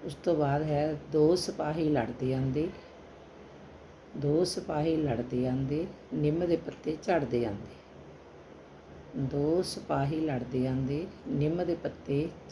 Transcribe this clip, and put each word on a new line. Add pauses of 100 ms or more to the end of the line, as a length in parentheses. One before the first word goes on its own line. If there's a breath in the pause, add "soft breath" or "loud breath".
ਉਸ
ਤੋਂ
ਬਾਅਦ
ਹੈ (140)
ਦੋ
ਸਿਪਾਹੀ
ਲੜਦੇ
ਆਂਦੇ, (1500 loud breath)
ਦੋ
ਸਿਪਾਹੀ
ਲੜਦੇ
ਆਂਦੇ, (260)
ਨਿੰਮ
ਦੇ
ਪੱਤੇ
ਝੜਦੇ
ਆਂਦੇ। (1400)
ਦੋ
ਸਿਪਾਹੀ
ਲੜਦੇ
ਆਂਦੇ, (200)
ਨਿੰਮ
ਦੇ
ਪੱਤੇ (220)